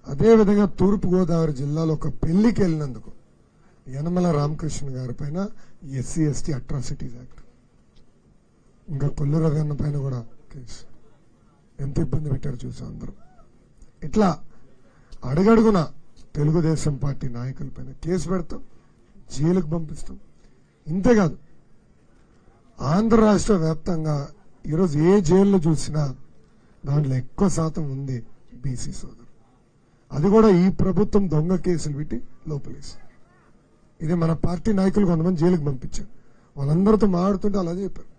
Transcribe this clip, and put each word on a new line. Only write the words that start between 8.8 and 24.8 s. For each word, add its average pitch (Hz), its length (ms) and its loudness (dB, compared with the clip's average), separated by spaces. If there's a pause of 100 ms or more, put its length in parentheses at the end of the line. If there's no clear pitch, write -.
ఇంకా 139 200 -4 (100)
కొల్లు 147 280 0
రవీంద్ర 147 380 0
పైన 147 120 -2 (120)
కూడా 127 120 -6 (320)
కేసు, 127 300 -14 (1000)
ఎంత 135 160 -6 (100)
ఇబ్బంది 156 280 -2
పెట్టారు 131 320 -4
చూసాం 123 280 -10
అందరూ. - 200 -12 (920)
ఇట్లా 202 220 4 (1000)
అడుగడుగున 208 500 6 (560)
తెలుగుదేశం 156 580 0 (100)
పార్టీ 139 240 -4 (100)
నాయకుల 135 380 -8
పైన 131 160 -12 (140)
కేసు 165 240 -2
పెడతాం, 180 320 -4 (720)
జైలుకు 160 400 0
పంపిస్తాం. 170 440 -8 (680)
ఇంతేకాదు, 190 500 2 (1400)
ఆంధ్ర 208 480 4
రాష్ట్ర 202 360 4
వ్యాప్తంగా 156 540 -2 (480)
ఈరోజు 151 300 0 (140)